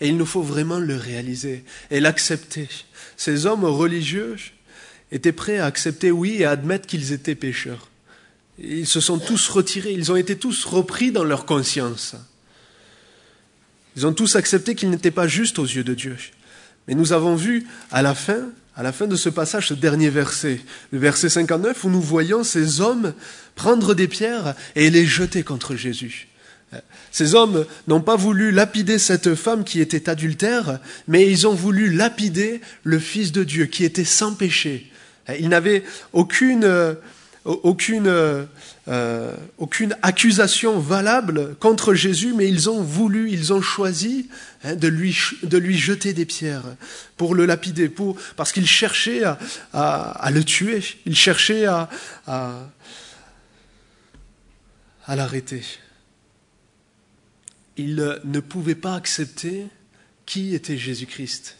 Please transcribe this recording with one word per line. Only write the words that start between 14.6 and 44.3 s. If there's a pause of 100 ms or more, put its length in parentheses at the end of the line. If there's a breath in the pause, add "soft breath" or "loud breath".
qu'ils
n'étaient
pas
justes
aux
yeux
de
Dieu. (720 soft breath)
Mais
nous
avons
vu (240 loud breath)
à
la
fin (280)
à
la
fin
de
ce
passage,
ce
dernier
verset, (300 loud breath)
le
verset
cinquante-neuf,
où
nous
voyons
ces
hommes (400 loud breath)
prendre
des
pierres (200 loud breath)
et
les
jeter
contre
Jésus. (840 loud breath)
Ces
hommes (200 loud breath)
n'ont
pas
voulu
lapider
cette
femme
qui
était
adultère, (260 loud breath)
mais
ils
ont
voulu
lapider (220 loud breath)
le
Fils
de
Dieu
qui
était
sans
péché. (480 loud breath)
Ils
n'avaient (280 loud breath)
aucune,
euh, (500 loud breath)
aucune,
euh, (220)
aucune
accusation
valable
contre
Jésus,
mais
ils
ont
voulu,
ils
ont
choisi, (360 loud breath)